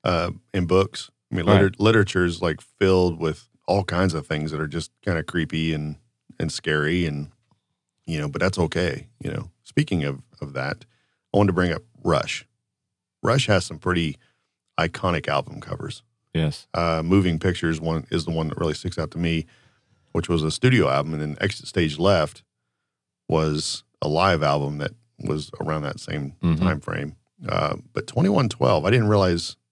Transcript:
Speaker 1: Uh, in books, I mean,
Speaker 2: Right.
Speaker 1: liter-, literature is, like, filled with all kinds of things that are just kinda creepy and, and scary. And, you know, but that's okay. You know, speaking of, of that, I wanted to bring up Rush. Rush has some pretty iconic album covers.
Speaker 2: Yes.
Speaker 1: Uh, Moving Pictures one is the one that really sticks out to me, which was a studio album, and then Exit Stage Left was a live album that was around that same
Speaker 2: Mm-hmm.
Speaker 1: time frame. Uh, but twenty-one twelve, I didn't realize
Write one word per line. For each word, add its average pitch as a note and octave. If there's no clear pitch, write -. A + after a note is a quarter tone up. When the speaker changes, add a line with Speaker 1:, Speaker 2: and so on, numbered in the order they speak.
Speaker 1:
Uh, F2
in F#2
books, F#2+
I -
mean, F2+
Speaker 2:
Right. G2
Speaker 1:
liter-, G2
literature G2+
is, E2+
like, E2
filled F#2
with D#2+
all F#2+
kinds F2+
of D2
things D2+
that D2+
are D#2
just D#2
kinda E2+
creepy D#2+
and, D2+
and D#2
scary. D#2
And, D2
you E2
know, D3
but C#3+
that's F#2+
okay. E2
You -
know, -
speaking G2+
of, C2+
of C#2
that, C2
I G2
wanted G#2
to F#2
bring F2+
up -
Rush. -
Rush B2+
has F#2+
some E2
pretty E2+
iconic E2
album C#2+
covers. -
Speaker 2:
Yes. D#2+
Speaker 1:
Uh, E2
Moving F2+
Pictures E2+
one D#2+
is E2
the E2+
one D#2+
that -
really D#2+
sticks -
out D#2+
to -
me, E2
which E2
was E2+
a D#2
studio A#2+
album, C#2+
and D2+
then D2+
Exit -
Stage D#2+
Left F2
was D#2
a D2+
live E2
album D2
that D2
was D2+
around D#2
that -
same C#2+
Speaker 2:
Mm-hmm. E2+
Speaker 1:
time F2
frame. D2
Uh, D2+
but -
twenty-one E3+
twelve, D2+
I F#2+
didn't A2+
realize F#2